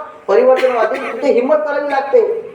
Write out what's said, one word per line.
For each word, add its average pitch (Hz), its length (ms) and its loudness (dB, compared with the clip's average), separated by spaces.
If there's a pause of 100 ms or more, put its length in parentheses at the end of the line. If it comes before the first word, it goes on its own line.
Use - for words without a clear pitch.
(280)
परिवर्तनवादी, 247 720 2
तिथे 262 320 -4
हिंमत 254 240 2
करावी 294 360 -2
लागते. 269 500 0 (140)